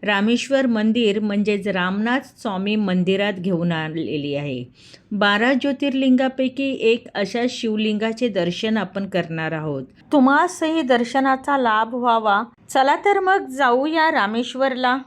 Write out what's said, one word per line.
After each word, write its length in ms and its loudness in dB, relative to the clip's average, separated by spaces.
रामेश्वर 600 2
मंदिर 540 2
म्हणजेच 480 -2
रामनाथ 520 -2
स्वामी 560 -4
मंदिरात 560 0
घेऊन 400 -2
आलेली 600 -4
आहे. 300 -6
बारा 400 2
ज्योतिर्लिंगापैकी 1300 0
एक 340 0
अशा 340 -2
शिवलिंगाचे 800 -2
दर्शन 480 -2
आपण 300 -4
करणार 460 -4
आहोत. 300 -4
तुम्हासही 680 2
दर्शनाचा 760 0
लाभ 360 0
व्हावा. 480 2
चला 280 2
तर 240 2
मग 260 2
जाऊया 640 2
रामेश्वरला. 960 0